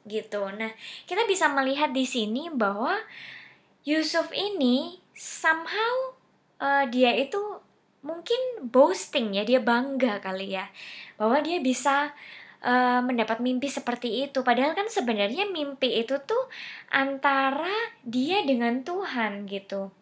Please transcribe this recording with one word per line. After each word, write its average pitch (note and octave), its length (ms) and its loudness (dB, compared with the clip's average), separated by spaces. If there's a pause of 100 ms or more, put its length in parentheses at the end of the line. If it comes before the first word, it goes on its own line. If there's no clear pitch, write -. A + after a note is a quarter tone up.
Gitu. G#3 420 -4 (140)
Nah, A3 160 -6 (320)
kita G#4 240 0
bisa F4 240 4
melihat C#4 400 0
di B3+ 160 0
sini B3 400 -4
bahwa A#3+ 480 0 (880)
Yusuf D#4 480 0
ini E4 640 0 (160)
somehow, A4 1040 0 (400)
eh, C#4 320 2
dia A#3+ 240 4
itu C4 240 0 (640)
mungkin F4 720 -4
boasting C4 680 4
ya, G#3 80 0
dia B3 160 4
bangga A#3+ 640 0
kali F#3+ 320 -6
ya, F#3+ 160 -8 (480)
bahwa A#3 240 4
dia E4+ 160 0
bisa, C#4 560 2 (480)
eh, B3 400 4
mendapat A#3 400 0
mimpi B3+ 240 0
seperti B3 560 -2
itu. C#4 160 -2
Padahal B3+ 380 2
kan G#4 100 -2
sebenarnya A#3 640 0
mimpi C#4 480 -2
itu B3 240 -2
tuh B4+ 240 0 (400)
antara C#4 1120 0
dia C4 460 0
dengan A#3+ 340 2
Tuhan B3+ 680 -4
gitu. G3 520 -6